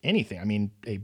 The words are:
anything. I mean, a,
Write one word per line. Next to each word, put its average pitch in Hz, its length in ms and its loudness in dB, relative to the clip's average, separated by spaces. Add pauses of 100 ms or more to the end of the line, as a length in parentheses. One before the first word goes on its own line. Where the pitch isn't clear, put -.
anything. 139 360 2
I 90 60 -6
mean, 104 260 2 (160)
a, 104 180 -4